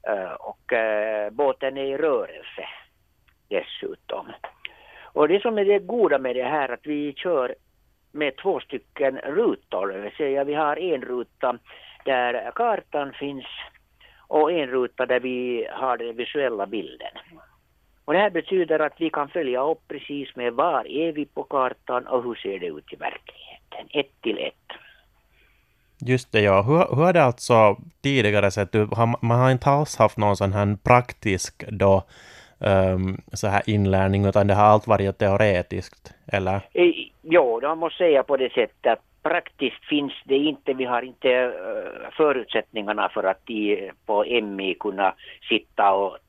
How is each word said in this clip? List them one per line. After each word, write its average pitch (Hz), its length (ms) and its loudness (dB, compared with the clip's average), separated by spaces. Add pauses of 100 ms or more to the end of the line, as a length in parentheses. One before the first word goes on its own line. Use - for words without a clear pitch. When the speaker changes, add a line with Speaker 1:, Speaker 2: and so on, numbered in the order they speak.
Speaker 1:
Eh, 95 240 -4
och, - 420 -10
eh, 107 560 -2
båten 135 480 -2
är 135 60 -6
i 135 140 -4
rörelse 120 680 -4 (840)
dessutom. - 800 -8 (760)
Och 151 240 0
det 196 140 2
som 226 160 -2
är 202 80 0
det 202 140 4
goda 185 380 2
med 127 180 -2
det 127 80 -2
här 139 260 -2
att 120 180 -10
vi 147 260 -4
kör 139 420 -2 (560)
med 147 260 -4
två 185 220 -2
stycken 135 580 -4
rutor, 139 680 -2
det 95 120 -6
vill 104 120 -10
säga 139 320 -2
vi 143 100 -4
har 151 260 0
en 160 220 -2
ruta 123 560 -4 (480)
där 120 500 -2
kartan 180 580 -4
finns 143 320 -10 (840)
och 151 240 4
en 156 160 0
ruta 127 380 -2
där 123 140 2
vi 123 520 -4
har 123 260 -2
den 117 180 -10
visuella 117 500 -4
bilden. 98 460 -10 (960)
Och 147 60 0
det 185 60 4
här 208 100 2
betyder 170 500 0
att 151 180 -2
vi 165 120 -2
kan 143 200 -4
följa 131 340 -4
upp 160 240 -4
precis 143 480 -12
med 120 180 -4
var 139 340 0
är 160 240 -2
vi 147 140 -6
på - 180 -10
kartan 127 640 -4
och 123 160 -2
hur 117 120 -6
ser 98 240 -8
det 87 80 -6
ut 76 260 -12
i - 20 -14
verkligheten. - 920 -16
Ett - 320 -6
till 110 160 -4
ett. - 400 -12 (1300)
Speaker 2:
Just 127 240 0
det, 110 100 4
ja. 101 200 6
Hur, 147 340 2
hur 147 80 4
har 180 100 4
det 165 100 6
alltså 113 520 6 (280)
tidigare 104 480 4
sett 101 240 -2
ut? 107 180 2
Har, 117 320 0
man 117 140 4
har 131 120 6
inte 127 180 2
alls 143 280 2
haft - 200 2
någon 104 200 2
sån 98 160 0
här 101 300 0
praktisk - 840 2
då, 98 360 4 (640)
ehm, 95 520 2 (160)
så 104 140 -4
här 98 180 0
inlärning, 98 600 2
utan 98 220 4
det 98 60 4
har 104 120 6
allt 107 220 6
varit 98 300 2
teoretiskt, 98 960 0 (200)
eller? 98 280 -2 (120)
Speaker 1:
Eh, 175 200 4 (280)
ja, 139 400 2
det 151 140 -2
måste 160 220 -6
säga 156 260 4
på 139 140 0
det 127 160 -2
sättet - 320 -2
att - 380 -2
praktiskt 156 600 -4
finns 143 280 -2 (120)
det 135 120 2
inte. 143 360 -2
Vi 131 120 -4
har 120 160 -2
inte, 127 300 -2
eh, 101 800 -4
förutsättningarna 107 960 0
för 104 140 -4
att 95 260 -2
i, 104 420 -2 (140)
på 104 180 0
M 107 360 -2
I 95 140 -4
kunna 95 400 -2 (360)
sitta 104 440 2
och 98 240 0 (120)